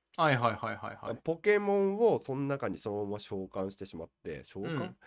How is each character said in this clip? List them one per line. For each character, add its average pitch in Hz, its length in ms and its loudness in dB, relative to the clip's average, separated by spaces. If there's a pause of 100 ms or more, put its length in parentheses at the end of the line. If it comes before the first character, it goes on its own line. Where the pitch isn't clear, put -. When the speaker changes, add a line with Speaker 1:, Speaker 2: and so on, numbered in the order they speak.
(160)
Speaker 1:
は 160 140 6
い 131 60 6
は 117 140 2
い 107 40 -4
は 107 180 -4
い 107 40 -6
は 107 160 -8
い - 40 -12 (100)
は 113 60 -4
い。 117 120 -4
Speaker 2:
ポ 165 140 -2
ケ 208 200 4
モ 202 160 2
ン 196 240 2
を 208 220 6
そ 131 160 -4
の 143 60 -2
中 139 260 -2
に 87 100 -4
そ 107 120 -6
の 104 140 -2
ま 101 80 -4
ま 104 60 -4
召 98 280 -6
喚 98 260 -6
し - 40 -16
て 95 80 -10
し - 120 -12
ま 80 80 -8
っ - 60 -16 (120)
て、 71 220 -10
召 - 160 -14
喚？ 151 340 -4 (120)